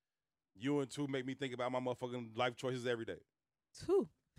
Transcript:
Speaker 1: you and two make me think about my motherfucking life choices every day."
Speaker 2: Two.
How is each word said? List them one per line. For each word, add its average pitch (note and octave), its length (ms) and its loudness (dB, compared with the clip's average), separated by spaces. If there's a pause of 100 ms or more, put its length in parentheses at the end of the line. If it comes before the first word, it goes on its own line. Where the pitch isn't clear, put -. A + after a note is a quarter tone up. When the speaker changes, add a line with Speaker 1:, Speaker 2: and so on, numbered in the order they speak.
(540)
Speaker 1:
you C#3 260 0
and C3+ 100 0
two C#3+ 180 -4
make C3+ 180 -2
me C3 80 -2
think B2+ 200 -4
about B2 180 0
my B2+ 80 2
motherfucking B2 560 -2
life B2 180 4
choices B2+ 320 -2
every A#2 180 2
day." F#2 140 -6 (680)
Speaker 2:
Two. E4 240 4 (300)